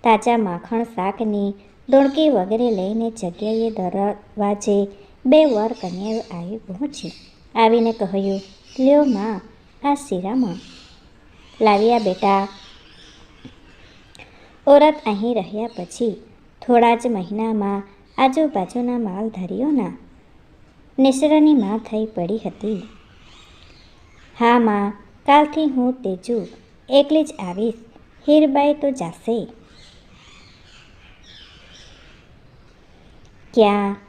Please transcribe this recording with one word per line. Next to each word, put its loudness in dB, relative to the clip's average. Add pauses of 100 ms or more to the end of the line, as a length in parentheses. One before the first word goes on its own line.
તાજા 2
માખણ -4
શાકની -4 (360)
ડોણકી 4
વગેરે 0
લઈને -4
જગ્યાએ -4
દરવાજે -2 (380)
બે 6
વર 0
કન્યાઓ -8
આવી -12
પહોંચી. -12 (440)
આવીને 2
કહ્યું, -4 (400)
"લ્યો 4
માં, -2 (420)
આ 0
શિરામણ -4 (1040)
લાવ્યા 2
બેટા." 0 (2250)
ઓરત 6 (100)
અહીં -2
રહ્યા -6
પછી -8 (460)
થોડા 6
જ -6
મહિનામાં -4 (340)
આજુબાજુના 0
માલધારીઓના -4 (1000)
નિસરણી 4
માં 0
થઈ -6
પડી -6
હતી. -8 (1600)
"હા 4
માં, 0 (320)
કાલથી 4
હું 0
તેજુ -6 (420)
એકલી 4
જ -8
આવીશ, -4 (540)
હીરબાઈ 4
તો -2
જાશે." -6 (4000)
"ક્યાં?" 2 (120)